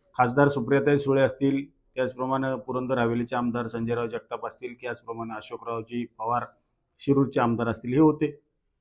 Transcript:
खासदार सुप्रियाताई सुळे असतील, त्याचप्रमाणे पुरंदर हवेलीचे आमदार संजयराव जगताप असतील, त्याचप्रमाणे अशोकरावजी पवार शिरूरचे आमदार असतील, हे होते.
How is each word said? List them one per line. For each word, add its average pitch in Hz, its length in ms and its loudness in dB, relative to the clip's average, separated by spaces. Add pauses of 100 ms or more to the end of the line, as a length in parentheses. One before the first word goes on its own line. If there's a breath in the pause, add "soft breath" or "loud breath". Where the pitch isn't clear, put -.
(180)
खासदार 127 320 6
सुप्रियाताई 139 480 2
सुळे 139 240 2
असतील, 139 480 0 (260)
त्याचप्रमाणे 131 640 -2
पुरंदर 127 380 -4
हवेलीचे 120 380 0
आमदार 120 320 -2
संजयराव 117 400 -2
जगताप 117 400 -8
असतील, 120 340 -10
त्याचप्रमाणे 117 520 -10
अशोकरावजी 117 720 -8 (120)
पवार 117 260 -2 (560)
शिरूरचे 139 400 2
आमदार 117 280 2
असतील, 120 260 -4
हे 143 60 4
होते. 151 400 4 (420)